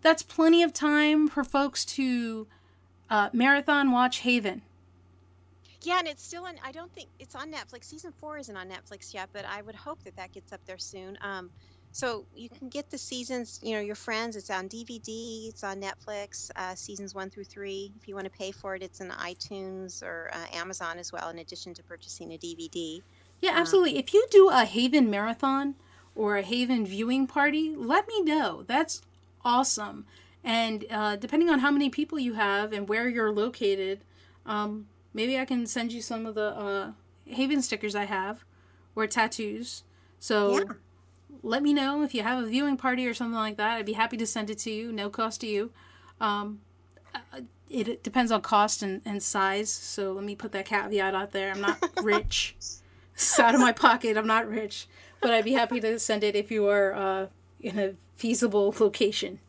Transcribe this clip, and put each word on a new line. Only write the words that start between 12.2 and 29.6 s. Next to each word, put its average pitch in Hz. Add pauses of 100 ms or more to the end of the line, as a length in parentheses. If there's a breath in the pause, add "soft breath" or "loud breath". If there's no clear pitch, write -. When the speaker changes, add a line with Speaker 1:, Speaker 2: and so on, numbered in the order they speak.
Speaker 2:
you 233
can 254
get 285
the 294
seasons, 247
you 226
know, 214
your 208
friends, 226
it's 196
on 190
D 226
V 233
D, 220
it's -
on 196
Netflix, 202
uh, 185
seasons 196
one 190
through 202
three. 196
If -
you 202
wanna 196
pay 196
for 196
it, 185
it's 185
in 185
iTunes 190
or, 170
uh, -
Amazon 175
as 175
well, 170
in 170
addition 170
to 165
purchasing -
a 165
D 170
V 165
D. 165 (380 soft breath)
Speaker 1:
Yeah, 370
Speaker 2:
Um, 320
Speaker 1:
absolutely. 339
If -
you 453
do 392
a 247
Haven 247
marathon 269 (380 soft breath)
or 208
a 196
Haven 240
viewing 226
party, 302
let 302
me 440
know. 294
That's 294 (420)
awesome. 240 (380 soft breath)